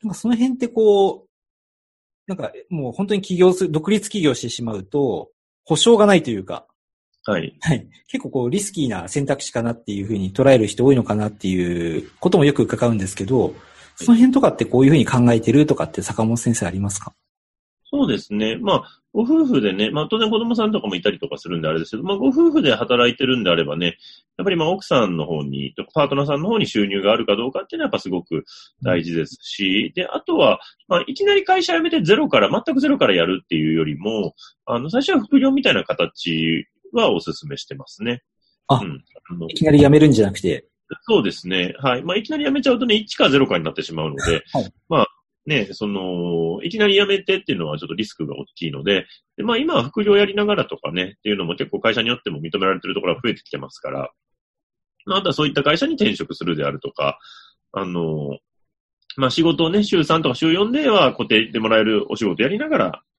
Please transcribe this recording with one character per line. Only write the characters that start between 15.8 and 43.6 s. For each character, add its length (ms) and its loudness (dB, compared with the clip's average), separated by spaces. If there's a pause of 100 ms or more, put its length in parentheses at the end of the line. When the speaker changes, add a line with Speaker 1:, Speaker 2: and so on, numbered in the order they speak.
Speaker 1:
っ 60 -12
て 100 -8
坂 240 -4
本 120 0
先 180 -2
生 100 -4
あ 60 -4
り 80 -6
ま 100 -2
す 100 -8
か？ 140 -18 (840)
Speaker 2:
そ 100 2
う 60 0
で 60 0
す 160 -10
ね。 240 -2
ま 160 0
あ、 280 -2 (120)
ご 80 0
夫 240 2
婦 160 2
で 100 2
ね、 200 0
ま 100 -2
あ、 80 -4
当 80 -2
然 100 2
子 120 2
供 160 -2
さ 100 0
ん 60 0
と 100 -2
か 60 -6
も 80 -4
い 80 -6
た 80 2
り 80 -8
と 100 -10
か 80 -10
す 100 -16
る 120 -4
ん 20 -6
で 60 -2
あ 60 0
れ 40 0
で 80 -4
す 60 -14
け 60 -8
ど、 60 -8
ま 120 -4
あ、 20 -6
ご 120 0
夫 220 4
婦 120 2
で 100 4
働 360 2
い 60 -6
て 80 -4
る 140 0
ん 60 -2
で 80 2
あ 40 4
れ 80 0
ば 140 -6
ね、 200 -4 (380)
や 80 -8
っ 20 -2
ぱ 40 0
り、 60 0
ま 100 0
あ、 40 0
奥 160 -4
さ 200 2
ん 100 -2
の 120 -4
方 160 -4
に、 320 -8 (180)
パ 120 2
ー 40 -4
ト 60 -2
ナ 80 0
ー 20 -2
さ 100 -2
ん 60 -4
の 80 -4
方 80 0
に 80 0
収 220 0
入 160 -2
が 100 4
あ 20 4
る 120 -4
か 80 2
ど 120 -4
う 40 -6
か 100 -6
っ 60 -12
て 80 -14
い 20 -8
う 40 -4
の 20 -4
は 20 -2
や 40 -2
っ 20 -6
ぱ 80 -4
す 100 -12
ご 140 -4
く 220 -6 (360)
大 220 -2
事 100 -6
で 140 -2
す 160 -20
し、 520 -4
Speaker 1:
う 40 -8
ん。 20 -4
Speaker 2:
で、 60 -6
あ 140 -6
と 160 -4
は、 220 4 (280)
ま 100 2
あ、 80 0
い 80 -10
き 100 -4
な 120 4
り 100 0
会 180 2
社 120 -2
辞 60 0
め 100 -2
て 100 0
ゼ 140 4
ロ 140 0
か 100 4
ら、 100 4
全 240 -4
く 80 0
ゼ 60 0
ロ 100 2
か 80 2
ら 80 4
や 140 2
る 160 -2
っ 40 -20
て 80 -4
い 140 0
う 40 2
よ 120 2
り 100 -6
も、 380 -4 (320)
あ 140 -2
の、 100 -8
最 140 0
初 80 -2
は 80 4
副 200 2
業 120 2
み 100 0
た 80 2
い 60 2
な 80 -2
形 840 -4 (260)
は 180 -2
お 80 -2
勧 160 -10 (120)
め 100 -12
し 100 -14
て 80 -14
ま 100 -18
す 160 -18
ね。 220 -6 (460)
Speaker 1:
あ、 80 4
Speaker 2:
う 80 -4
ん。 180 -12 (260)
あ 60 -12
の、 160 -10
Speaker 1:
い 20 -12
き 120 -2
な 60 4
り 60 8
辞 120 8
め 100 8
る 80 8
ん 60 6
じ 100 4
ゃ 20 4
な 80 -4
く 60 -10
て。 280 -4 (360)
Speaker 2:
そ 160 2
う 40 -2
で 80 -2
す 160 -12
ね。 300 -2
は 200 0
い。 40 -6
ま 140 -4
あ、 20 0
い 60 -4
き 80 -10
な 60 -4
り 80 -4
辞 40 -2
め 120 -2
ち 80 0
ゃ 20 4
う 80 2
と 80 -2
ね、 80 4
一 200 -4
か 140 4
ゼ 80 4
ロ 80 6
か 140 -2
に 40 -8